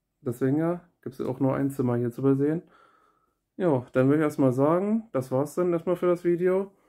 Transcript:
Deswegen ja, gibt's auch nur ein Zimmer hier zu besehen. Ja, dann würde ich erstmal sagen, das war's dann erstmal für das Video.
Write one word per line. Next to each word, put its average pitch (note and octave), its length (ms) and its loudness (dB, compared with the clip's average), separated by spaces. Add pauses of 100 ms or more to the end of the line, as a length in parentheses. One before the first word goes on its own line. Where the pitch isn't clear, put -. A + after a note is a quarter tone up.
(220)
Deswegen C3+ 360 0
ja, E3+ 300 -2 (140)
gibt's - 180 -14
auch B2+ 200 -6
nur C3 160 2
ein C#3 160 -2
Zimmer B2 240 -2
hier A#2+ 160 -2
zu C3 100 -10
besehen. C#3 400 2 (960)
Ja, C#3+ 360 0
dann C3 140 4
würde D3 120 4
ich D#3+ 40 2
erstmal D3 300 2
sagen, F3+ 600 0
das C3 180 -4
war's C#3 240 -2
dann F3+ 180 0
erstmal E3+ 220 -2
für F3+ 100 -4
das F3 180 0
Video. F3+ 480 0 (180)